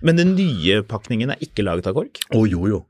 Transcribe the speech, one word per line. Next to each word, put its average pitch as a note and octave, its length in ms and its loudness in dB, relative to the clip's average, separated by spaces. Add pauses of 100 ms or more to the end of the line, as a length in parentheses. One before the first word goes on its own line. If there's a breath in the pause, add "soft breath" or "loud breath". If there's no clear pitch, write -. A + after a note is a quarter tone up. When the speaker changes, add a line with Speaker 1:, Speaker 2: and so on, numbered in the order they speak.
Speaker 1:
Men E3 160 4
den F#3 160 4
nye G#2+ 480 2
pakningen A2+ 500 -4
er - 80 -8
ikke - 240 -6
laget F2 240 -2
av G2 80 -2
kork? A3 300 -6
Speaker 2:
Å, A2 180 2
jo, F2+ 240 0
jo. G#2 220 -2